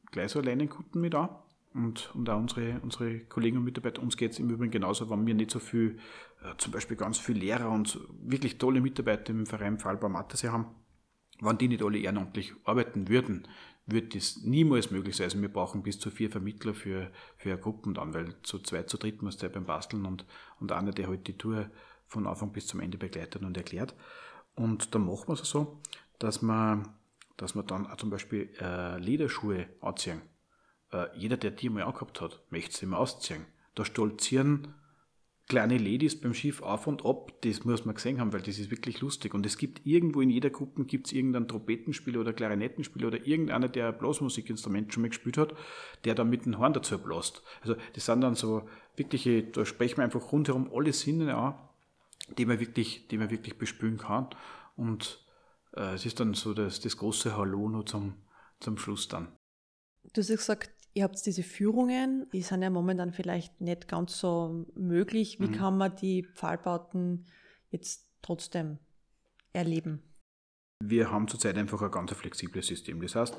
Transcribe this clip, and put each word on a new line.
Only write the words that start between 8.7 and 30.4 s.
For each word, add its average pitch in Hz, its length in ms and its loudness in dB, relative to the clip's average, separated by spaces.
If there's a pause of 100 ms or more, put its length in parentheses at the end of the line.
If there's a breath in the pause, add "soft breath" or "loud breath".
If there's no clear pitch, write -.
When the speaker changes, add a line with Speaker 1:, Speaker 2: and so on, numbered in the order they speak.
Speaker 1:
Mitarbeiter 117 500 0
im 110 140 0
Verein 104 320 -2
Pfahlbau 101 320 0
Mattersee 101 400 -2
haben, 113 180 0 (720)
wenn 107 180 4
die 127 100 4
nicht 113 160 2
alle 104 160 2
ehrenamtlich 98 540 -2 (100)
arbeiten 104 460 2
würden, 117 380 4 (380 loud breath)
würde 110 220 2
das - 300 -4
niemals 135 520 6
möglich 98 280 -2
sein. 95 80 2
Also 92 140 0
wir 101 140 0
brauchen 104 300 0
bis 101 160 -4
zu 107 100 -4
vier 107 220 0
Vermittler 104 420 -4
für, 95 380 -4 (260 loud breath)
für 95 200 -2
Gruppen 107 360 -4
dann, 78 200 -4
weil 82 280 -4
zu - 180 -8
zweit, 87 300 -4
zu 107 80 -2
dritt 107 240 -4
muss 98 160 -4
der 90 120 -4
beim 90 160 -6
Basteln 98 400 -4
und, 92 200 -6 (340 loud breath)
und - 120 -4
einer, 98 200 0
der 95 160 -2
halt 95 200 -4
die - 100 -8
Tour 107 320 -2 (380 loud breath)
von 104 180 -4
Anfang 98 280 -4
bis 104 120 -8
zum 95 140 -6
Ende 90 180 -4
begleitet 92 460 -8
und 92 120 -4
erklärt. 90 380 -6 (600 loud breath)
Und 113 400 0
dann 104 100 6
machen 90 220 -4
wir's - 200 -2
so, 147 320 0 (380 loud breath)
dass 110 240 -2
man, 110 480 2 (460)
dass - 180 -8
man 101 140 -4
dann 95 180 -2
auch - 120 -12
zum 110 120 -4
Beispiel, 101 400 -4 (100)
äh, 90 380 -4
Lederschuhe 104 680 0 (120)
anziehen. 82 420 -4 (680 soft breath)